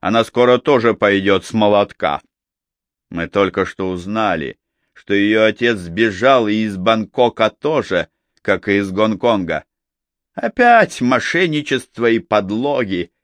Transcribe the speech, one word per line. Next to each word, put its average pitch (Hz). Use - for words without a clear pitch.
Она 113
скоро 123
тоже 120
пойдет 98
с -
молотка. 101
Мы 82
только 95
что 95
узнали, 92
что -
ее 107
отец 110
сбежал 107
и 104
из 107
Бангкока 110
тоже, 107
как 95
и 101
из 101
Гонконга. 98
Опять 233
мошенничество 147
и 113
подлоги. 104